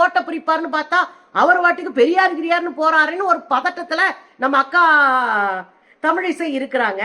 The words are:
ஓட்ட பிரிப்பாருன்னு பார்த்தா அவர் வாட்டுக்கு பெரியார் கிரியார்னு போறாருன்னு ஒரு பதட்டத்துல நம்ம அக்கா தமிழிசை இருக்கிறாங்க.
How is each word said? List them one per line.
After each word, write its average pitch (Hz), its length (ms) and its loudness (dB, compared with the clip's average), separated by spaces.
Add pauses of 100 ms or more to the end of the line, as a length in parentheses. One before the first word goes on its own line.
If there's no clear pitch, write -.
ஓட்ட 359 180 2
பிரிப்பாருன்னு 320 560 -4
பார்த்தா 302 240 -2 (400)
அவர் 349 220 4
வாட்டுக்கு 349 380 0
பெரியார் 359 380 2
கிரியார்னு 339 400 -2
போறாருன்னு 330 540 0
ஒரு 320 80 0 (120)
பதட்டத்துல 339 500 -4 (400)
நம்ம 269 200 0
அக்கா 339 220 2 (1200)
தமிழிசை 330 540 -2
இருக்கிறாங்க. 240 480 -2